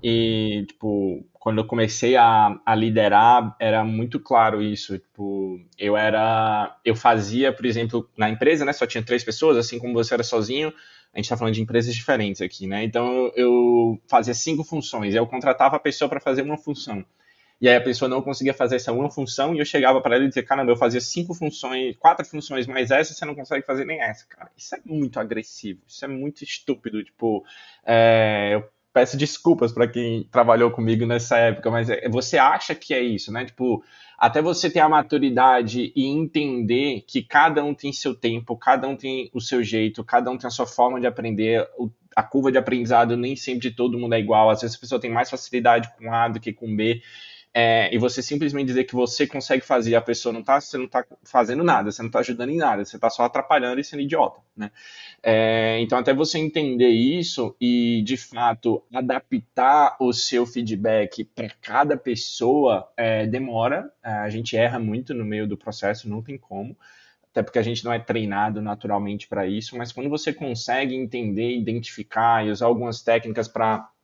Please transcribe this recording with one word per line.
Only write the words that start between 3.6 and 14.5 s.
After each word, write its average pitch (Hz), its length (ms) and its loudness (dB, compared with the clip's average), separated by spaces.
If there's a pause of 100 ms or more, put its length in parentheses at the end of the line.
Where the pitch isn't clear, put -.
era 110 240 2
muito 113 360 -4
claro 110 420 2
isso, 104 360 -6
tipo, 98 640 -8 (180)
eu 104 180 0
era, 107 880 0
eu 113 100 2
fazia, 117 580 2
por 123 140 -10
exemplo, 117 500 -2
na 107 120 0
empresa, 143 360 2
né, 143 80 -2
só 127 140 -2
tinha 117 160 -6
três 123 200 -2
pessoas, 147 340 2
assim 117 220 -2
como 120 160 -6
você 117 200 0
era 117 80 0
sozinho, 123 500 -2 (420)
a - 40 -8
gente 113 100 -6
tá 120 80 -2
falando 113 180 -2
de 110 80 -2
empresas 117 320 -2
diferentes 110 480 -2
aqui, 95 240 -8
né, 101 180 -4
então 123 500 -2
eu 120 760 4
fazia 120 260 2
cinco 160 300 -4